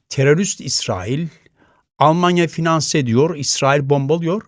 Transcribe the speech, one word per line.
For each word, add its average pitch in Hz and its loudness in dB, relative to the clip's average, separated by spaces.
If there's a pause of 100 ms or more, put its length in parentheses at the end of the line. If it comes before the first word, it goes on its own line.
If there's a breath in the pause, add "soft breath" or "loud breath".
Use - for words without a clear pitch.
"Terörist 151 0
İsrail", 117 -4 (720 soft breath)
"Almanya 170 2
finanse 165 -2
ediyor, 139 2
İsrail 139 0
bombalıyor" 165 0